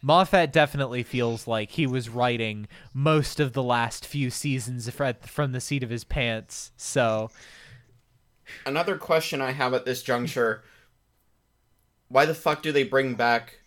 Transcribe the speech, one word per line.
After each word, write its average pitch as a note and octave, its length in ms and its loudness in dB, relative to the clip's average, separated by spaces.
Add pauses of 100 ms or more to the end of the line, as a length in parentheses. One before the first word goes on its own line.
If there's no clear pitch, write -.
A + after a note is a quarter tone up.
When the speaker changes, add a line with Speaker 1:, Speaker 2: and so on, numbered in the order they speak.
Speaker 1:
Moffat E3+ 520 4
definitely C#3 500 2
feels A#2 440 -2
like A2 240 -2
he D3+ 160 0
was B2+ 220 -2
writing A2+ 580 0 (260)
most D3+ 460 2
of C3+ 140 0
the C3+ 100 -2
last A#2+ 420 0
few C#3 240 -2
seasons B2 600 -4
fr-, C3 220 -2 (120)
from C#3+ 280 -4
the B2+ 100 -4
seat C#3 220 -4
of A#2 60 -8
his A#2 140 -6
pants, - 760 -4
so. A2 540 0 (1300)
Speaker 2:
Another E3 320 0
question D#3+ 440 0
I C3 100 -2
have C3 220 0
at B2 120 0
this B2+ 180 -4
juncture, A#2+ 600 0 (1400)
why C3+ 180 4
the D#3 100 0
fuck D3+ 260 -2
do D#3 100 -4
they C#3+ 120 4
bring C3 320 0
back A#2 520 0